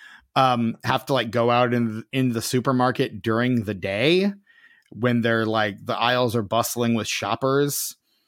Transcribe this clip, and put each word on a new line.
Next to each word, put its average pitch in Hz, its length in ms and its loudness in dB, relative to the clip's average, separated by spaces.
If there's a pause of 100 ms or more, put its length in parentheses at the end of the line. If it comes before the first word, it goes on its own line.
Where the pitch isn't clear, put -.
(360)
um, 120 480 2
have - 240 -2
to, 143 60 0
like, 117 180 0
go 117 180 2
out 120 240 4
in, 113 300 -2 (100)
in 131 160 2
the 113 120 -2
supermarket 127 800 0
during 117 440 0
the 104 80 -4
day 127 580 0 (580)
when 120 320 0
they're, 113 240 2
like, 107 400 0
the 110 120 -4
aisles 120 380 2
are 120 80 0
bustling 117 500 0
with 110 140 -2
shoppers. 135 880 -2 (320)